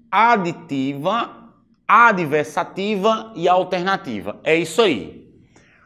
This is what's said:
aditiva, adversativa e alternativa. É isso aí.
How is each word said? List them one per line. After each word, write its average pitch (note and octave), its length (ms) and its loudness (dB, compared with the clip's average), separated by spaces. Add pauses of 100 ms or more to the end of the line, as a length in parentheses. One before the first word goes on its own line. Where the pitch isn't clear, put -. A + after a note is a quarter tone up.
(120)
aditiva, F#3 1400 -2 (340)
adversativa F#3+ 1500 0
e E3+ 120 -2
alternativa. F3+ 960 -2
É D3 120 2
isso E3 260 0
aí. C3+ 480 -2 (560)